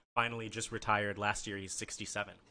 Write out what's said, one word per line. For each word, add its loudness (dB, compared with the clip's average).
finally 2
just -4
retired 2
last 0
year. -2
He's -6
sixty-seven, -4